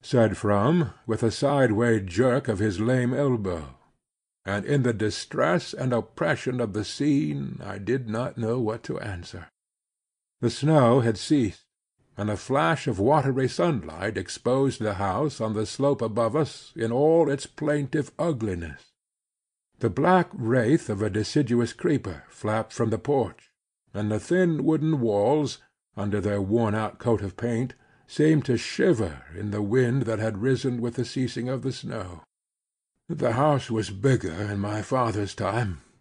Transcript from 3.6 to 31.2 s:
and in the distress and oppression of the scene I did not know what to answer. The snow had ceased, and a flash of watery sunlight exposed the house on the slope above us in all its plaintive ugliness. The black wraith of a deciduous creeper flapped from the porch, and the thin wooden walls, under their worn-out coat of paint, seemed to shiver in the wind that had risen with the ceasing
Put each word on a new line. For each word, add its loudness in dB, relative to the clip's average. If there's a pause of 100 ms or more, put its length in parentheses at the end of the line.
and -4
in 2
the 2
distress -2
and -2
oppression -2
of -4
the -2
scene -2
I -10
did -2
not -4
know 0
what -4
to -6
answer. -10 (920)
The 2
snow 6
had 2
ceased, 0 (520)
and -2
a -2
flash 0
of -2
watery 2
sunlight -2
exposed 0
the -2
house -2
on -2
the -2
slope 0
above 0
us -4
in -2
all 4
its -4
plaintive -2
ugliness. -4 (880)
The 0
black 4
wraith 2
of -2
a 0
deciduous 0
creeper -2
flapped -4
from 0
the -2
porch, -2 (420)
and -2
the 0
thin 2
wooden 2
walls, 2 (380)
under -2
their 0
worn-out 0
coat 2
of -6
paint, -2 (320)
seemed 2
to 2
shiver 0 (100)
in -6
the -4
wind 2
that -2
had -2
risen 0
with -4
the -2
ceasing -4